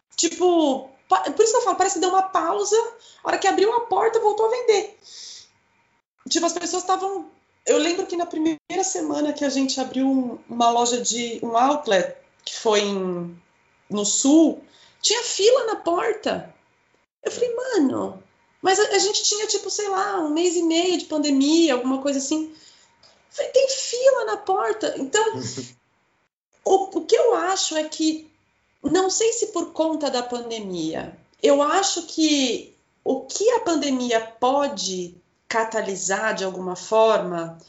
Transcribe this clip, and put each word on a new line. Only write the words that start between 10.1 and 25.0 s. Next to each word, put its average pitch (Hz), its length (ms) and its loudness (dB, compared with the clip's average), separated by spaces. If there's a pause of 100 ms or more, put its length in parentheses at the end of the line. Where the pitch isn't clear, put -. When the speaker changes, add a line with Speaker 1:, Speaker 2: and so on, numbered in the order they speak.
Speaker 1:
uma 233 200 4
loja 240 300 2
de, 233 420 -4
um 233 140 -2
outlet, 233 580 2 (300)
que - 140 -10
foi 208 220 2
em, 185 540 -4 (540)
no 208 160 -2
sul, 294 580 4 (380)
tinha 466 220 0
fila 466 420 2
na 427 120 -2
porta. 339 800 -4 (680)
Eu - 100 -4
falei, 466 220 -2
"Mano, 370 680 -2 (380)
mas 381 180 2
a, 415 40 4 (140)
a - 20 4
gente 403 240 0
tinha, 427 240 -2
tipo, 403 240 -4
sei 415 180 -4
lá, 392 300 -2
um 311 120 -2
mês 339 260 0
e 349 60 0
meio 339 360 2
de - 80 -8
pandemia, 294 680 2
alguma 262 300 -2
coisa 277 160 0
assim." 311 340 -4
Eu - 540 -20 (240)
falei, - 220 -8
"Tem 539 180 4
fila 494 560 0
na 415 100 -4
porta." 415 640 -2
Então, 415 260 0